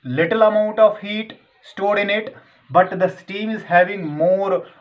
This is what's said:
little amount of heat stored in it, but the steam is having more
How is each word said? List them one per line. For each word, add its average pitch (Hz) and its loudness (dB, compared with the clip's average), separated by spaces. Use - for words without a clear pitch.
little 160 0
amount 214 2
of 214 4
heat 214 -10
stored 202 -2
in 202 -2
it, 214 -4
but 180 2
the 180 2
steam 214 -8
is 214 -8
having 180 0
more 180 0